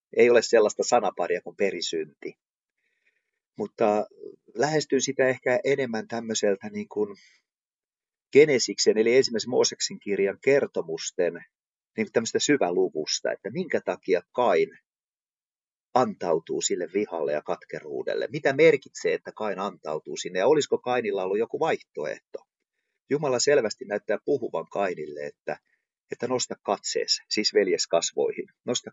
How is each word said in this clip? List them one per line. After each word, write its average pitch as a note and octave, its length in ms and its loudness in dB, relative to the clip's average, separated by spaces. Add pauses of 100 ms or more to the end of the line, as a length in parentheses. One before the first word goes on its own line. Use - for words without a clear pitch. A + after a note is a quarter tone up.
(160)
Ei A#2 140 8
ole A#2 120 6
sellaista G#2 440 2
sanaparia F2+ 540 0
kuin E2+ 160 -18
perisynti. E2 840 -6 (1160)
Mutta G#2+ 500 0 (480)
lähestyn C#3 460 0
sitä C3 280 0
ehkä B2 360 0
enemmän B2+ 440 -2
tämmöiseltä A2 600 -2
niin G#2 200 -10
kuin G#2 280 -6 (1160)
Genesiksen, B2+ 680 6
eli A2+ 180 4
ensimmäisen A#2 340 0
Mooseksen B2 500 0
kirjan G2 440 -2
kertomusten F2+ 880 0 (640)
niin A2 100 -2
kuin - 60 -18
tämmöistä A#2 260 0
syväluvusta, F2+ 920 0
että - 180 -10
minkä C#3 300 -4
takia F2+ 420 -2 (100)
Kain F2+ 360 2 (1300)
antautuu F2 680 0
sille F2+ 320 -4
vihalle E2+ 380 -2
ja D2+ 100 -2
katkeruudelle. D2 880 -6
Mitä D3 200 0
merkitsee, C#3+ 600 4
että F2 180 -8
Kain G2+ 260 -6
antautuu F2 580 -8
sinne, F#2 220 -6
ja F#2+ 80 2
olisiko C#3+ 320 2
Kainilla A2 460 -4
ollut G2 140 -2
joku A2+ 220 -4
vaihtoehto? F#2+ 800 -6 (720)
Jumala C3+ 280 -2
selvästi A#2+ 460 2
näyttää G#2 400 -4
puhuvan A#2 480 -4
Kainille, D#2 480 -4
että, D2 380 -10 (540)
että - 160 -8
nosta B2 340 -4
katsees, - 560 -4 (100)
siis - 260 -2
veljeskasvoihin, E2+ 920 0 (180)
nosta - 280 -6